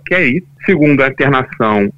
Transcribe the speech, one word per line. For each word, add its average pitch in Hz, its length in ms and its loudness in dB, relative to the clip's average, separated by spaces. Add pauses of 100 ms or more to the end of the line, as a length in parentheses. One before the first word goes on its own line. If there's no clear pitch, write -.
quer 180 220 0
ir. 156 160 -2 (200)
Segundo, 147 380 2
a 135 60 2
internação 131 920 -2